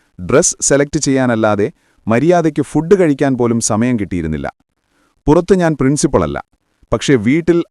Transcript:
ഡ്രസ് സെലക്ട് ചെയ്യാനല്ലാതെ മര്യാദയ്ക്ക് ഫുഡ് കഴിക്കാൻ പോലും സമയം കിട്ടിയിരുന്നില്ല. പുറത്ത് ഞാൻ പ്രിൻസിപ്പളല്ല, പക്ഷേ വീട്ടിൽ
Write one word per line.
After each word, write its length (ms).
ഡ്രസ് 420
സെലക്ട് 380
ചെയ്യാനല്ലാതെ 680
മര്യാദയ്ക്ക് 560
ഫുഡ് 320
കഴിക്കാൻ 420
പോലും 240
സമയം 380
കിട്ടിയിരുന്നില്ല. 500
പുറത്ത് 280
ഞാൻ 200
പ്രിൻസിപ്പളല്ല, 640
പക്ഷേ 260
വീട്ടിൽ 440